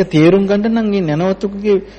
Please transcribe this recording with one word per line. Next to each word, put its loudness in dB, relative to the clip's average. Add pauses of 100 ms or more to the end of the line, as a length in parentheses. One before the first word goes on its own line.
තේරුම් 2
ගන්න 0
නම් -2
මේ -2
නැනවතෙකුගේ, -2 (240)